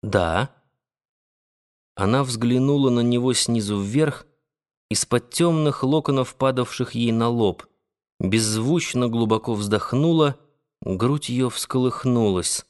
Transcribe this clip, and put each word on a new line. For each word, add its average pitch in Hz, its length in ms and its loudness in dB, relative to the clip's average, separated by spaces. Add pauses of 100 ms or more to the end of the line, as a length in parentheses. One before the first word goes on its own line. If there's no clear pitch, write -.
«Да». 98 480 0 (1400)
Она 113 300 0
взглянула 127 680 2
на 120 120 2
него 120 320 2
снизу 104 460 -2
вверх, 131 460 -2 (640)
из-под - 400 -2
тёмных 156 540 0
локонов, 139 500 0
падавших 127 640 -2
ей 117 160 0
на 117 180 2
лоб, 113 380 0 (520)
беззвучно 113 920 0
глубоко 113 440 0
вздохнула — 139 840 0 (420)
грудь 123 480 -2
её 123 200 0
всколыхнулась. 117 1200 0